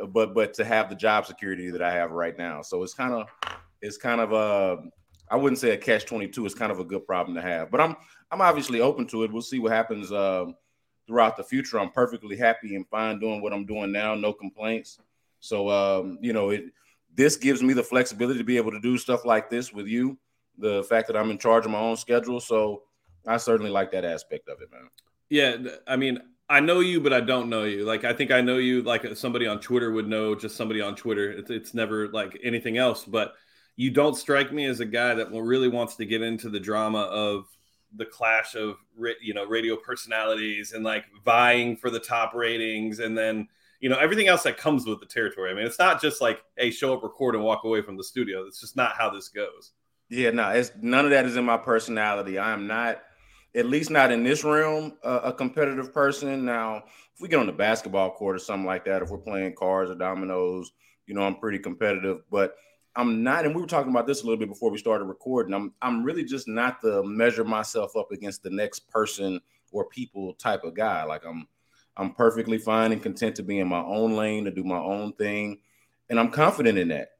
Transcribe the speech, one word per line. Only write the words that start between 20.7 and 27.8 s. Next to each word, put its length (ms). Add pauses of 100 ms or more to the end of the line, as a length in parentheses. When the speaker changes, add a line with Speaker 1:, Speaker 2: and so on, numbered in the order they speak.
Speaker 1:
fact 240
that 80
I'm 160
in 60
charge 260
of 80
my 80
own 160
schedule. 460
So 420 (420)
I 120
certainly 340
like 200
that 120
aspect 460
of 120
it, 80
man. 200 (400)
Speaker 2:
Yeah, 260
th-, 320
I 80
mean, 240 (300)
I 100
know 220
you, 180
but 140
I 80
don't 280
know 140
you. 220